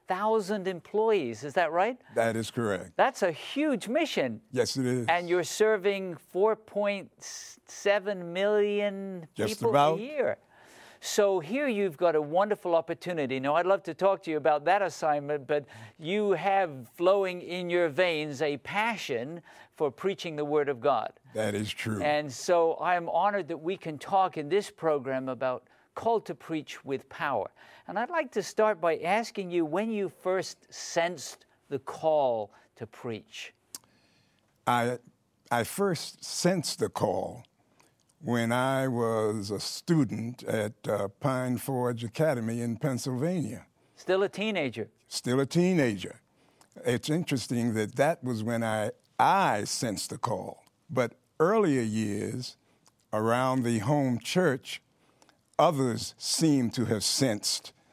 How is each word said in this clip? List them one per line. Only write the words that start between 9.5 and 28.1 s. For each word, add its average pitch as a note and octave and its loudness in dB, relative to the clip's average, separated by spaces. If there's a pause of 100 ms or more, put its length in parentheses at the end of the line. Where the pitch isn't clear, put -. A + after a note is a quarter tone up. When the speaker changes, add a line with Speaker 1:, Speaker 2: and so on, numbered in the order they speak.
Speaker 1:
people A#3 0
Speaker 2:
about. D3+ 4
Speaker 1:
a - -8
year. B3+ -2 (680)
So G3 4
here A#3 -2
you've G3+ 0
got E3+ 4
a D3+ 4
wonderful F3+ 0
opportunity. D#3+ -2
Now, C#3 2
I'd F3 2
love G3 2
to E3 -6
talk F#3+ 2
to E3+ -6
you D3+ 0
about D3 2
that F#3 4
assignment, D3 -2
but D3 0 (320)
you G3+ 0
have F#3+ 2 (260)
flowing F3+ 2
in F3+ -6
your F3 4
veins D3+ 0
a D3 2
passion E3+ -4 (340)
for D3 0
preaching F3+ -4
the D3 -4
Word D3 2
of B2 -6
God. B2 0 (220)
Speaker 2:
That G#2+ 0
is G#2 -4
true. G#2+ -4
Speaker 1:
And D3 0
so E3 2
I'm E3+ 0
honored F#3+ 0
that D#3+ -6
we E3+ -4
can D#3 -10
talk F#3+ 0
in D3 -6
this G3+ 0
program C3+ -2
about B2+ -4 (300)
call A3+ 0
to E3+ -8
preach - -10
with C3+ -6
power. C3+ -2 (360)
And F3 -6
I'd A#3+ -2
like D#4+ -4